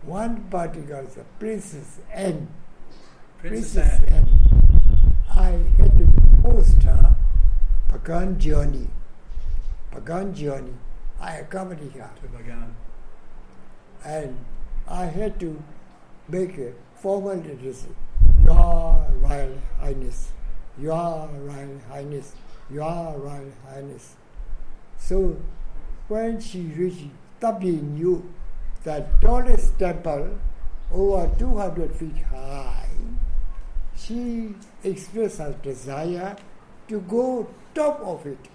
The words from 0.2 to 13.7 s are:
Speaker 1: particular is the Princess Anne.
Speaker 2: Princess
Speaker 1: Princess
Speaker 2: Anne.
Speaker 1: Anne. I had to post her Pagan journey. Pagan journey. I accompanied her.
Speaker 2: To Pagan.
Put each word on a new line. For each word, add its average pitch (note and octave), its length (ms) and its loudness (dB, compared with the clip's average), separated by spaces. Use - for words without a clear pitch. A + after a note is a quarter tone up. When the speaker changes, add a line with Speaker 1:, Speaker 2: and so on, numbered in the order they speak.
Speaker 1:
particular D#3+ 540 -12
is - 120 -20
the - 100 -20
Princess G3+ 640 -14
Anne. F3 340 -10
Speaker 2:
Princess - 600 0
Speaker 1:
Princess - 100 8
Speaker 2:
Anne. - 200 6
Speaker 1:
Anne. - 420 4
I - 40 6
had - 180 8
to - 80 8
post - 420 6
her - 300 8
Pagan F#3 500 -4
journey. F#3+ 480 0
Pagan F3+ 420 -12
journey. C3+ 380 -12
I F3 160 -14
accompanied D#3+ 560 -16
her. C3 180 -20
Speaker 2:
To B2+ 80 -16
Pagan. A#2 440 -12